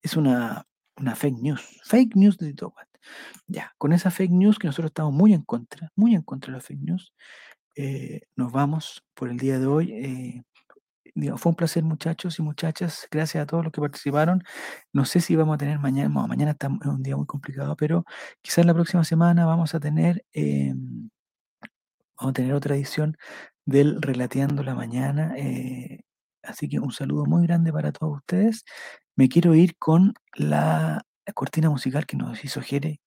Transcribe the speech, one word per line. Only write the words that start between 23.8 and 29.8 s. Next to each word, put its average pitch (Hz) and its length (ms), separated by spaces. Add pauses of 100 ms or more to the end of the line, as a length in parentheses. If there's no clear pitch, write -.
Relateando 135 600
la 131 140
Mañana. 135 640
Eh, 127 680 (400)
así 135 260
que 147 100
un 143 120
saludo 143 340
muy 165 220
grande 165 260
para 147 180
todos 151 260
ustedes. 208 460 (520)
Me 254 120
quiero 175 280
ir 170 220
con 170 360 (220)